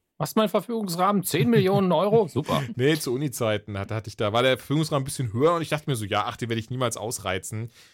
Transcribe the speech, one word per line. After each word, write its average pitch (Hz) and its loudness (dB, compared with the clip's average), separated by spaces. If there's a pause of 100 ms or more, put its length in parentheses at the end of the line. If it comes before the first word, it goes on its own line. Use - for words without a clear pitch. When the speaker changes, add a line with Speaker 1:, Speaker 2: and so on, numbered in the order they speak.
(180)
Speaker 1:
Was 151 -4
ist - -2
mein 220 4
Verfügungsrahmen? 202 0
Zehn - 0
Millionen 190 4
Euro? 202 4
Super. 143 -2
Speaker 2:
<laughs> - -8
Nee, 147 2
zu 139 -4
Uni-Zeiten 110 -2
hat-, 98 -6
hatte 110 -6
ich - -14
da, 104 0
war 117 4
der 131 4
Verfügungsrahmen 151 0
ein - -6
bisschen 131 -4
höher 147 4
und 170 0
ich 151 -8
dachte 151 -4
mir 147 2
so, 107 -4
ja, 104 0
ach, 117 -6
den 120 -6
werde 113 -2
ich 110 -8
niemals 123 -2
ausreizen. 107 -6 (240)